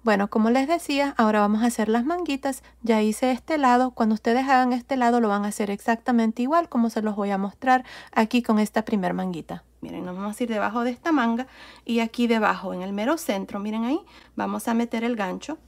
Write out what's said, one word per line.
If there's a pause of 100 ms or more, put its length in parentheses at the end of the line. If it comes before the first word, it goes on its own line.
Bueno,
como
les
decía,
ahora
vamos
a
hacer
las
manguitas. (180)
Ya
hice
este
lado.
Cuando
ustedes
hagan
este
lado
lo
van
a
hacer
exactamente
igual
como
se
los
voy
a
mostrar (260)
aquí
con
esta
primer
manguita. (160)
Miren,
nos
vamos
a
ir
debajo
de
esta
manga (380)
y
aquí
debajo
en
el
mero
centro,
miren
ahí, (360)
vamos
a
meter
el
gancho (100)